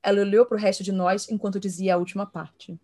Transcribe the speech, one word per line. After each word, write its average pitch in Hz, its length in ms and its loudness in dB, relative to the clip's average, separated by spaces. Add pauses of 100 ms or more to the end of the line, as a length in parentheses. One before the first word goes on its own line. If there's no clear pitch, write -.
Ela 202 180 4
olhou 202 240 4
para 233 120 0
o 208 40 -4
resto 196 240 0
de 196 80 -4
nós 185 380 0
enquanto 202 280 -4
dizia 185 360 0
a - 20 2
última 180 300 -4
parte. 165 580 -14